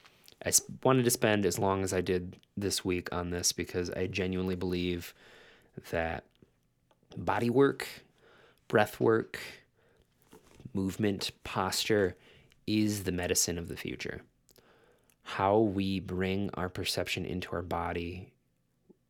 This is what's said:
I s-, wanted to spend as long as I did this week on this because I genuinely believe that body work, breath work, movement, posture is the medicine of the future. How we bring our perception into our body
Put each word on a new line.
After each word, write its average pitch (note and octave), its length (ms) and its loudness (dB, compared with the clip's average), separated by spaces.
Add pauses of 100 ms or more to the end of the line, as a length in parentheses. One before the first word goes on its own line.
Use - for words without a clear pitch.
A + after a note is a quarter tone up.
(440)
I F2+ 40 -2
s-, - 140 4 (200)
wanted C3 220 6
to A#2+ 60 4
spend G#2 360 4
as - 120 2
long F#2+ 240 2
as F#2+ 100 -2
I F#2 80 2
did F2+ 360 -2 (200)
this G2+ 280 -2
week F2+ 280 -2
on F2 180 -4
this F2 220 0
because F2+ 380 -4
I F#2 160 -2
genuinely F#2 500 -2
believe F2+ 580 -2 (760)
that E2 340 -2 (920)
body G#2 340 2
work, C3+ 380 4 (800)
breath G#2+ 320 2
work, A2+ 380 4 (1300)
movement, G2 580 -2 (140)
posture F#2+ 720 0 (500)
is G#2 380 2
the F#2 80 -2
medicine F2 460 0
of E2 100 -8
the - 80 -8
future. - 460 -8 (1000)
How G2+ 360 2
we F#2+ 420 2
bring F#2+ 540 -2
our F2+ 140 -4
perception - 560 -4
into F2+ 280 -6
our E2+ 100 -2
body F2 720 -6 (760)